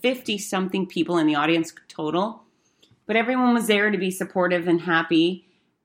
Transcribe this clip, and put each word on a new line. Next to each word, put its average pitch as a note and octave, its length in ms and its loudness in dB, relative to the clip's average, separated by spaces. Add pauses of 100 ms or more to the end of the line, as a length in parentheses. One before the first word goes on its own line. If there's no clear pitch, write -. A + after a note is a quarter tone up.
fifty-something G3+ 840 -2
people F3 300 -2
in D#3+ 80 2
the D3+ 100 2
audience D#3+ 380 0 (140)
total, F3 560 -4 (600)
but G#3 100 -2
everyone B3 380 2
was A3+ 140 0
there G#3 220 4
to G#3 80 0
be F#3 140 -2
supportive F3+ 560 -2
and E3+ 140 2
happy. E3+ 680 0 (380)